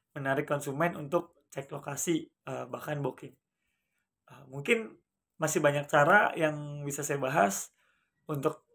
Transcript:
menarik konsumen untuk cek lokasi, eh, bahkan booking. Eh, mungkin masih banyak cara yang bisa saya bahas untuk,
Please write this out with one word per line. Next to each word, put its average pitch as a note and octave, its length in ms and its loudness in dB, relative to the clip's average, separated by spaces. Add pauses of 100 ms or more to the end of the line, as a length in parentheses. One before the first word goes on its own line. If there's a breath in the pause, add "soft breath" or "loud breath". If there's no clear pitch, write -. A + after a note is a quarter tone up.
(140 soft breath)
menarik C#3 320 -2
konsumen C#3+ 500 -2
untuk D#3 560 -6
cek - 200 -12
lokasi, D3+ 560 -4
eh, B2+ 400 -10
bahkan C#3+ 340 -8
booking. C3 320 -8 (960)
Eh, - 220 -20
mungkin A3 400 0 (440)
masih D#3+ 240 0
banyak D3 280 4
cara D#3+ 480 6
yang D3 480 -2
bisa C#3+ 200 -6
saya C#3+ 160 -2
bahas E3+ 520 0 (560)
untuk, D3+ 360 -2 (100)